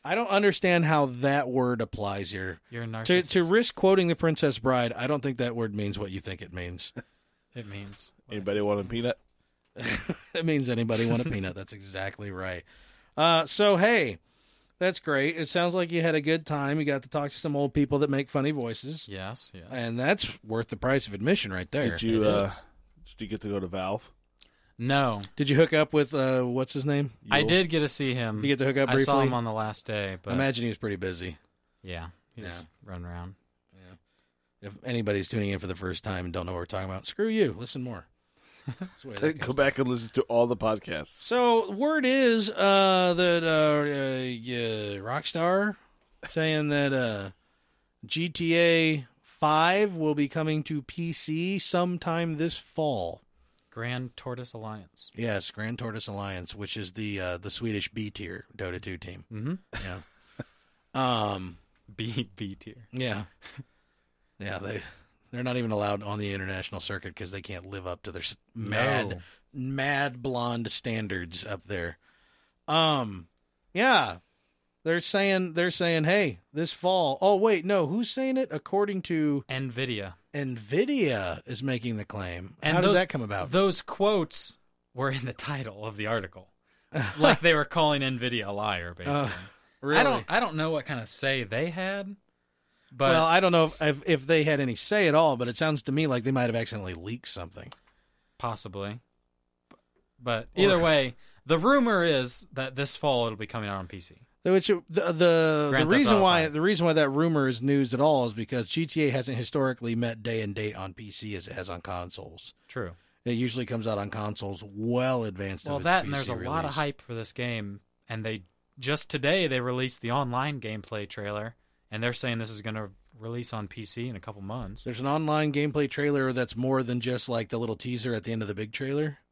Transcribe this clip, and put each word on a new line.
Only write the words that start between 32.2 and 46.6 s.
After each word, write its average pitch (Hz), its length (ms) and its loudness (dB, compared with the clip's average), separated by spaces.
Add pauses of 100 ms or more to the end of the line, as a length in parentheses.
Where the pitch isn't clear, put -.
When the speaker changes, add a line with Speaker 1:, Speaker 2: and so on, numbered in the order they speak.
Speaker 2:
he 113 80 -14
was 90 100 -10
Speaker 1:
Yeah. 87 380 -16
Speaker 2:
running 87 160 -10
around. 87 300 -12 (360)
Speaker 1:
Yeah. - 960 -20
If 98 40 -12 (120)
anybody's 104 440 -2
tuning 104 200 0
in 98 100 -2
for 98 80 -8
the 90 80 -4
first 92 300 -6
time 92 220 -4
and 85 80 -8
don't 90 100 -4
know 92 80 -6
what 90 60 -4
we're 90 80 -6
talking 95 240 -6
about, 95 160 -8
screw 220 220 -4
you. 202 300 2
Listen 123 240 -10
more. 113 240 -10 (600)
Speaker 2:
<laughs> - 140 -10
Speaker 1:
That's - 220 -14
the 135 60 -16
way 110 80 -12
that 151 220 0
Speaker 3:
Go - 80 -6
Speaker 1:
goes. 127 100 -2
Speaker 3:
back 139 220 4
and 131 100 2
listen 117 260 -2
to 127 100 4
all 117 220 4
the 120 100 0
podcasts. 101 720 -4
Speaker 1:
So 233 440 4
word 285 340 0
is, 233 460 4
uh, 190 680 6
that, 170 280 4
uh, 147 720 2
uh, 131 60 -4
yeah, 113 760 -4
Rockstar 170 760 0 (520)
saying 156 400 0